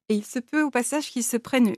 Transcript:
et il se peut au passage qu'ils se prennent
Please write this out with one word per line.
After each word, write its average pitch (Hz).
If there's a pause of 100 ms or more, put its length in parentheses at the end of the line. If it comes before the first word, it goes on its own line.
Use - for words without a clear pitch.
(100)
et 214
il 208
se -
peut 302
au 294
passage 277
qu'ils 233
se -
prennent 233